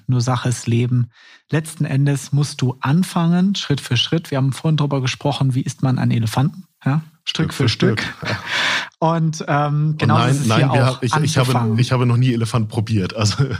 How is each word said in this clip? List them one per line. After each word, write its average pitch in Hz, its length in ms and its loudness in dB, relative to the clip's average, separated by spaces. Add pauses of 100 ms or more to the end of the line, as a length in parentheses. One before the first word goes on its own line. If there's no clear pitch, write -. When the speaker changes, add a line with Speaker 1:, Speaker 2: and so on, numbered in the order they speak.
Speaker 1:
Nur 127 140 2
Sache 123 280 -2
ist 120 200 -4
Leben. 120 420 0 (380)
Letzten 160 360 -4
Endes 139 480 0
musst 139 300 0
du 127 180 -2
anfangen, 180 760 2
Schritt - 240 -2
für - 160 -2
Schritt. 165 340 -2
Wir 139 80 -2
haben 135 140 2
vorhin 156 240 0
drüber 143 240 0
gesprochen, 131 560 -2
wie 135 60 0
isst - 200 -6
man 131 160 0
einen 120 140 2
Elefanten? 117 520 0 (200)
Ja? 151 180 0 (220)
Stück - 280 -2
Speaker 2:
Stück - 20 -12
Speaker 1:
für - 100 -2
Speaker 2:
für 113 40 2
Speaker 1:
Stück. - 340 0
Speaker 2:
Stück. - 280 -8
Ja. 107 80 -4 (640)
Speaker 1:
Und, 160 460 0
ähm, 147 440 0
Speaker 2:
Und 151 60 -4
Speaker 1:
genauso 110 240 2
Speaker 2:
nein, 123 80 2
Speaker 1:
ist 139 100 2
es 113 60 -2
Speaker 2:
nein, 110 120 2
Speaker 1:
hier 135 140 2
Speaker 2:
wir 135 100 4
Speaker 1:
auch 127 140 2
Speaker 2:
hab-, - 60 -6
ich, 127 140 0
ich 151 220 0
habe, 127 100 2
Speaker 1:
anzufangen. 113 300 0
Speaker 2:
ich 127 140 0
habe 127 120 2
noch 120 140 4
nie 127 160 4
Elefant 113 340 0
probiert. 107 480 -2
Also 107 280 0 (160)